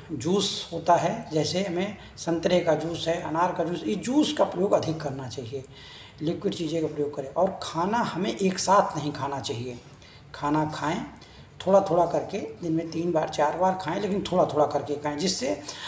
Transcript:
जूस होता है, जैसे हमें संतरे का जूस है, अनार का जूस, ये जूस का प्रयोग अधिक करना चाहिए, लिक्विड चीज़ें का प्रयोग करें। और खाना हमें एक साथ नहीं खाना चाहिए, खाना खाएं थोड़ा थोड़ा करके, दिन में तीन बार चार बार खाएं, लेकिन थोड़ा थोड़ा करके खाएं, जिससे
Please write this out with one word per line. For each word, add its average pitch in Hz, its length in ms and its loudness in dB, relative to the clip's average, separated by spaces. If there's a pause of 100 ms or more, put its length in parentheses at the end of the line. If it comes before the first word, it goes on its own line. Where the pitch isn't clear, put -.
(120)
जूस 165 600 0
होता 165 240 4
है, - 360 -2
जैसे 156 320 2
हमें 190 320 -4 (220)
संतरे 170 420 2
का 160 160 4
जूस 165 320 -2
है, 175 140 0
अनार 165 300 0
का 170 120 0
जूस, 170 200 -2
ये 208 120 0
जूस 277 360 2
का - 140 2
प्रयोग - 280 0
अधिक 156 260 0
करना 135 280 -6
चाहिए, 127 360 -10 (580)
लिक्विड 175 320 -2
चीज़ें 165 280 -2
का 151 120 -2
प्रयोग 147 220 -2
करें। 135 180 -8
और 185 280 2
खाना 185 360 -2
हमें 190 360 -2
एक 190 260 0
साथ 190 360 4
नहीं 147 160 -2
खाना 139 280 -4
चाहिए, 123 400 -6 (540)
खाना 151 380 0
खाएं 165 320 -4 (560)
थोड़ा 190 200 6
थोड़ा 170 260 4
करके, 165 320 -2 (240)
दिन 165 100 0
में 160 180 0
तीन 170 220 -2
बार 156 160 2
चार - 300 0
बार 185 240 2
खाएं, 175 180 -4
लेकिन 196 220 0
थोड़ा 180 220 2
थोड़ा 143 220 2
करके 127 280 -4
खाएं, 147 240 -4
जिससे 254 420 0 (280)